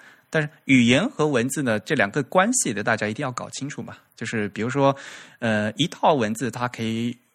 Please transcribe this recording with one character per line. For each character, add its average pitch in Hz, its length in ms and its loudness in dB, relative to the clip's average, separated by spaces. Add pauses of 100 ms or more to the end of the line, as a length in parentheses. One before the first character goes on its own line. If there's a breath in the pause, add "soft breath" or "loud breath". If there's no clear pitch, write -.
(300 loud breath)
但 156 120 0
是 151 60 -4 (160)
语 127 200 6
言 135 260 4
和 151 160 0
文 127 240 2
字 156 120 -4
呢， 113 180 0
这 - 140 -4
两 101 160 2
个 143 120 -2
关 190 320 2
系 - 180 0
的， 101 100 -4
大 113 140 0
家 107 100 -2
一 107 60 -2
定 139 100 -8
要 131 80 -4
搞 117 200 -10
清 - 180 -10
楚 - 140 -10
嘛。 104 160 -16 (180)
就 120 80 -12
是 104 240 -4
比 101 140 -8
如 123 80 -2
说， 135 260 4 (440 loud breath)
呃， 107 320 0
一 165 160 0
套 - 260 2
文 113 200 0
字 120 160 -4
它 123 160 -4
可 120 160 -10
以 113 360 -4 (160)